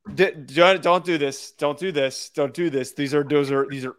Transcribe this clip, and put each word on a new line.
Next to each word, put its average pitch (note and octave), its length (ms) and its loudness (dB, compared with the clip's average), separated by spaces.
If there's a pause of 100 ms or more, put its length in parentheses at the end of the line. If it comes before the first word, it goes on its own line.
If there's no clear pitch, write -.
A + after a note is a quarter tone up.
(140)
D-, E3+ 180 4
don't, D#3+ 500 4
don't F3 240 2
do E3+ 120 0
this. C#3+ 340 -4
Don't D3 260 -4
do F#3 140 -6
this. C3+ 380 -4
Don't C#3 240 -2
do F3 160 -2
this. C3 240 -4
These C#3+ 200 -4
are, D3 100 2
those C#3+ 280 2
are, C#3 180 0
these C3+ 160 -8
are B2+ 140 -10